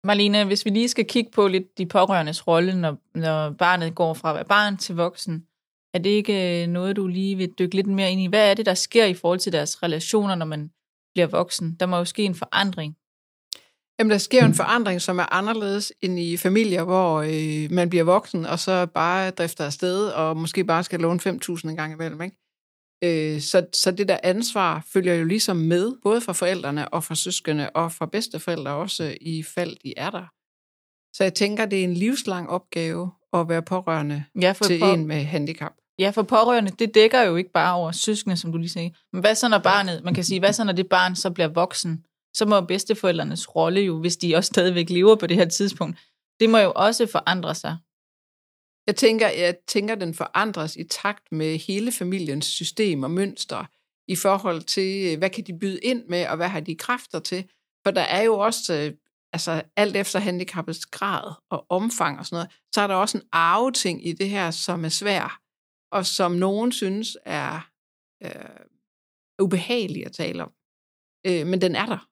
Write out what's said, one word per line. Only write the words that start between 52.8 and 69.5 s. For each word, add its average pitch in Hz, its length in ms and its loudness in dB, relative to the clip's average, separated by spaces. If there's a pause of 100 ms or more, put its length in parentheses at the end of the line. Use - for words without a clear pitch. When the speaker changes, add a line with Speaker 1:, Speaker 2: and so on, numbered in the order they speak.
Speaker 2:
og 135 80 -4
mønster, 190 540 -4 (440)
i 185 80 -2
forhold 190 460 0
til, 190 500 -2
øh, 156 60 -4
hvad 185 120 0
kan 196 140 -10
de 170 140 -12
byde 196 200 -6
ind 240 300 -4
med, 175 200 -2
og 160 80 -4
hvad 175 120 -2
har 185 120 -4
de 160 140 -8
kræfter - 440 -6
til? 185 260 -8 (420)
For 196 40 4
der 262 120 0
er 190 200 2
jo 226 160 2
også, - 360 -2
øh, 147 180 -4 (400)
altså, 165 300 -4 (140)
alt 202 200 2
efter 196 220 -2
handicappets 180 680 -6
grad - 460 -6 (180)
og - 180 -8
omfang 180 500 -2
og 143 80 -14
sådan 170 100 -8
noget, 170 140 -6 (240)
så 214 60 2
er 202 60 2
der 196 80 -2
også 202 240 0
en - 140 -8
arveting 180 760 2
i 170 60 -4
det 196 180 -4
her, 190 200 -2
som 175 340 -4
er 160 40 -2
svær, 196 500 -2 (580)
og 185 100 0
som 175 260 0
nogen 196 400 0
synes 208 520 -6
er, 151 460 -6 (520)
øh, - 80 -12 (1120)
ubehagelig 196 640 -2